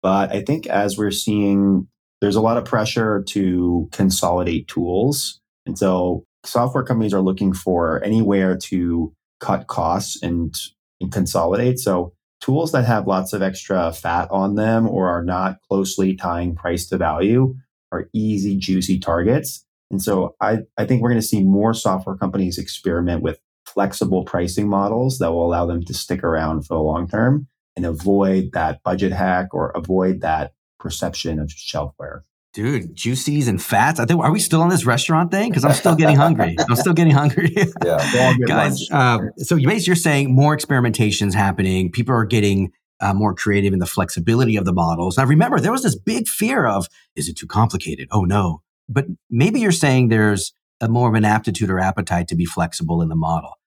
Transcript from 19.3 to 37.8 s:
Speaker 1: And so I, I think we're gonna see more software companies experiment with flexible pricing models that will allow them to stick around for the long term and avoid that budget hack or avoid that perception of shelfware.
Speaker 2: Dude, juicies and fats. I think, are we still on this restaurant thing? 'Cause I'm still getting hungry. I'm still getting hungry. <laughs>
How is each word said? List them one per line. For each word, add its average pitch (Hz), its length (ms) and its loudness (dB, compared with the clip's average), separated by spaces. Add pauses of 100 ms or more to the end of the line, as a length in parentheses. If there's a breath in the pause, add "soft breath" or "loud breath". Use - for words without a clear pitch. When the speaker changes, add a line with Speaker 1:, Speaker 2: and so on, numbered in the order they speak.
Speaker 1:
And 98 120 -4
so 98 380 -2
I, 104 180 0 (180)
I 107 80 -2
think 127 160 2
we're 120 80 0
gonna 117 140 2
see 107 200 0
more 101 300 4
software 95 440 -4
companies 92 420 -4
experiment 85 640 -4
with 80 180 -6 (240)
flexible 95 600 -2
pricing 87 440 -2
models 110 500 0
that 85 140 0
will 85 140 0
allow 85 180 0
them 85 200 -2
to - 100 -10
stick - 280 -6
around 80 440 -2
for 82 80 -6
the 80 80 0
long 82 260 -2
term 127 400 0 (260)
and 87 120 -6
avoid 95 680 2
that 78 300 -2
budget 92 300 -2
hack 92 400 0
or 87 180 -4
avoid 92 500 -2
that 78 320 -4 (260)
perception 80 640 -6
of 76 80 -6
shelfware. 76 720 -10 (320)
Speaker 2:
Dude, 104 440 -4
juicies 135 520 -2
and 101 140 -2
fats. 123 380 2
I 117 60 0
think, 170 180 2
are 143 80 4
we 214 80 0
still 160 220 2
on 170 80 4
this 170 160 2
restaurant 165 440 2
thing? 196 220 0
'Cause - 100 2
I'm 143 120 6
still 165 200 2
getting 151 220 4
hungry. 156 420 4
I'm - 180 2
still 180 180 2
getting 165 180 6
hungry. 147 420 2
<laughs> 190 300 0